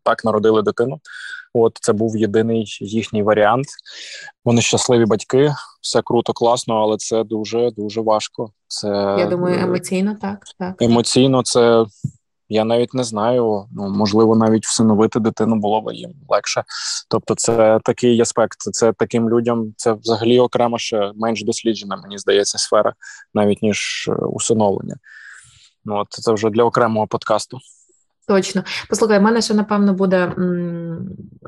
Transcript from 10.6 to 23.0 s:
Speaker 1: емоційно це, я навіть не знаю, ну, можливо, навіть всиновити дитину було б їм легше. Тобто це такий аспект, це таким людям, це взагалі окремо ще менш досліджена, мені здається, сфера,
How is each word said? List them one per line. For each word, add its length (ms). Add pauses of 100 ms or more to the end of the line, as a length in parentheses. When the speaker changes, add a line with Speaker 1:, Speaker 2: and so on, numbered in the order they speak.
Speaker 1:
емоційно 600
це, 420 (640)
я 160
навіть 300
не 100
знаю, 680
ну, 160
можливо, 480
навіть 300
всиновити 540
дитину 360
було 240
б 140
їм 180 (160)
легше. 360 (440)
Тобто 260
це 500
такий 360
аспект, 380
це 340
таким 380
людям, 460
це 160
взагалі 460
окремо 400
ще 360
менш 300
досліджена, 520
мені 220
здається, 400
сфера, 340 (420)